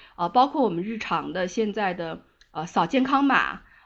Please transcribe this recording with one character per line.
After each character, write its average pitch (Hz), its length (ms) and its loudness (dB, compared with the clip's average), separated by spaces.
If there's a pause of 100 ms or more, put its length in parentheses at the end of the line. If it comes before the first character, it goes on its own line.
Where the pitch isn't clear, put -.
(160)
呃， 175 140 -2
包 254 180 6
括 277 140 0
我 226 80 4
们 175 140 -2
日 220 140 -6
常 156 360 -4
的 185 140 -2
现 214 260 -2
在 196 200 -2
的， 165 320 -8 (260)
呃， 160 160 -8
扫 180 180 2
健 254 180 2
康 269 200 2
码， 190 380 2 (240)